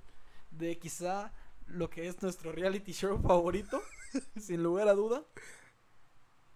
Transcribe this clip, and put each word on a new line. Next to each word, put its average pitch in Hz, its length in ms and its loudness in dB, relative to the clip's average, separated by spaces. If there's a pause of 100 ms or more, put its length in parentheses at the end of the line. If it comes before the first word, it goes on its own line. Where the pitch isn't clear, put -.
(520)
de 165 260 -2
quizá 185 560 -4 (320)
lo 175 240 -2
que 165 180 -6
es 185 140 -6
nuestro 175 300 -4
reality 190 420 0
show 196 260 0
favorito, 180 640 4 (300)
<laughs> - 280 -4
sin 180 220 -2
lugar 175 280 4
a 202 40 10
duda. 214 300 2 (1300)